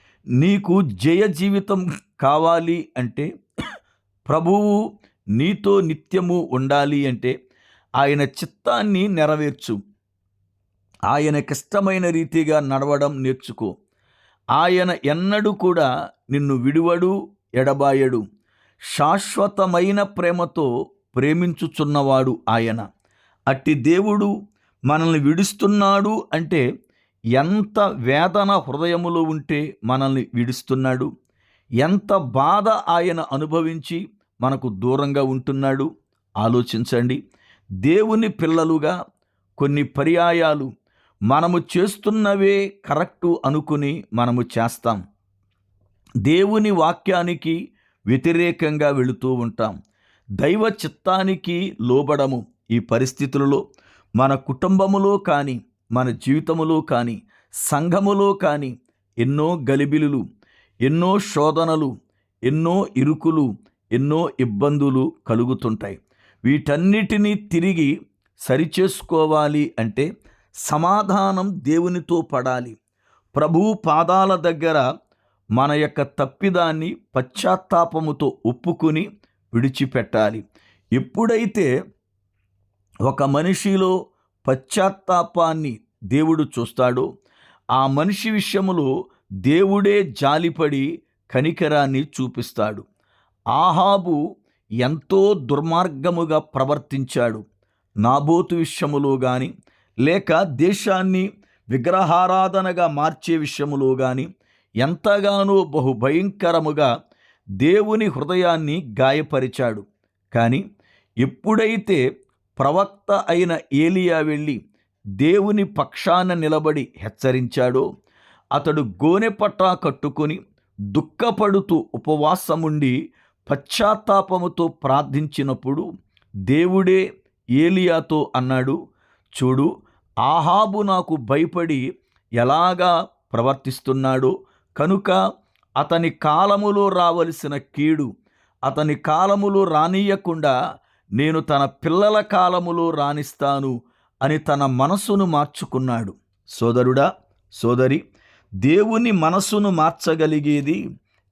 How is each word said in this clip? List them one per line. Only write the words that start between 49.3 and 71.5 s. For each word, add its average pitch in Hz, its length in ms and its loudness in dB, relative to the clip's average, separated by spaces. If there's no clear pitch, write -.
ఉంటాం. 117 500 -4
దైవ 180 380 0
చిత్తానికి 185 1120 -4
లోబడము. 131 640 0
ఈ 117 80 2
పరిస్థితులలో 135 880 0
మన 135 180 4
కుటుంబములో 190 840 0
కానీ, 143 460 -4
మన 127 180 0
జీవితములో 156 720 -2
కానీ, 120 420 -4
సంఘములో 196 800 0
కానీ 147 460 -4
ఎన్నో 147 520 0
గలిబిలులు, 139 560 0
ఎన్నో 170 380 2
శోధనలు, 156 840 0
ఎన్నో 165 440 0
ఇరుకులు, 147 640 0
ఎన్నో 147 380 0
ఇబ్బందులు 135 720 0
కలుగుతుంటాయి. 117 720 -2
వీటన్నిటినీ 190 880 2
తిరిగి 170 720 -2
సరిచేసుకోవాలి 156 1400 0
అంటే 117 380 -4
సమాధానం 190 1080 -2